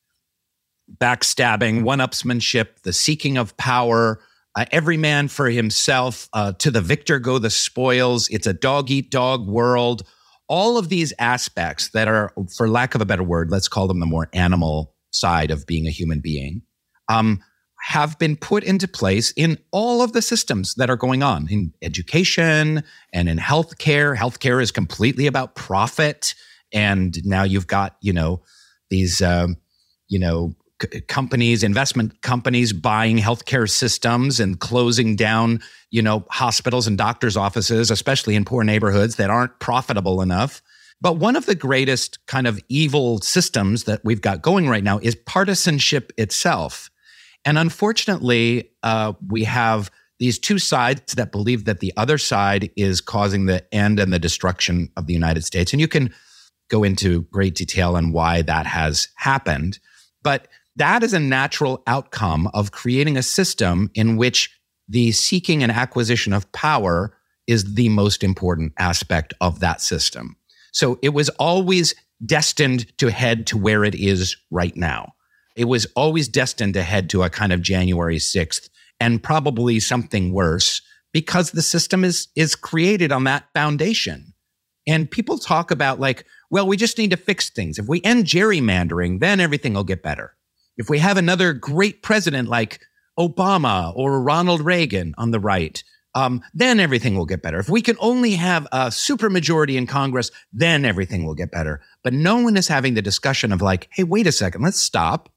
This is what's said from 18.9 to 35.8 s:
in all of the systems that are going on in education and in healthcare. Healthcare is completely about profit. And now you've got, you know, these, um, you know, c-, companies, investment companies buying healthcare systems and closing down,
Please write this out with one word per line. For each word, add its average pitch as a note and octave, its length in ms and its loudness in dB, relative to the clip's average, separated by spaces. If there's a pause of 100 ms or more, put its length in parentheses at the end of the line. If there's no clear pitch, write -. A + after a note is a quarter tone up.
in D#3 200 2 (140)
all A#3+ 320 0
of A#3 100 0
the A#3 100 0
systems A2 520 -2
that B2+ 160 0
are B2 60 0
going C3 260 0
on F2 260 0
in F#2+ 240 -2 (100)
education D#3 1000 0 (300)
and F2 160 0
in E2 100 0
healthcare. D3 760 0
Healthcare B2 440 0
is A#2+ 120 0
completely A#2+ 560 0
about C3 260 -2
profit. A#2 800 -2 (380)
And F#2+ 520 0
now G2 200 2
you've F#2+ 240 0
got, G2 320 -2
you G2+ 120 -2
know, E2+ 300 -2 (480)
these, F#2 320 0
um, F2 340 2 (520)
you G2 100 0
know, E2+ 380 -2 (260)
c-, - 200 -8
companies, A#2+ 600 0
investment A2 600 0
companies B2 500 0
buying A2 460 2
healthcare A#2 520 0
systems A#2+ 680 0
and F#2+ 180 0
closing A#2 560 2
down, A2+ 460 2 (320)